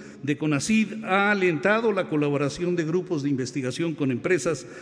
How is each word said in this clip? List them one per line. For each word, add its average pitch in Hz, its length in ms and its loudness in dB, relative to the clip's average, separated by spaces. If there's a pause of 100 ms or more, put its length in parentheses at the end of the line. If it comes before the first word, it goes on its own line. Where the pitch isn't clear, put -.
(220)
de 147 140 -2
conacid 185 680 0
ha 196 260 2
alentado 202 600 2
la 185 180 -2
colaboración 147 640 0
de 170 80 0
grupos 160 380 -2
de 143 80 0
investigación 135 640 -2
con 139 160 0
empresas, 165 560 0 (160)